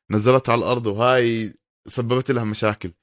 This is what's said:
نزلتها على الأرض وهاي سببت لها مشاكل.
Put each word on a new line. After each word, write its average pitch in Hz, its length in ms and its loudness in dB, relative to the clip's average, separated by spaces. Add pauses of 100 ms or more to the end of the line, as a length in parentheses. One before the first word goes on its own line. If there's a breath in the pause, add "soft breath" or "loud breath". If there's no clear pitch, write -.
(100)
نزلتها 117 400 2
على 120 80 2
الأرض 117 280 -2
وهاي 117 680 0 (340)
سببت 123 440 -2
لها 120 120 0
مشاكل. 107 480 -2 (120)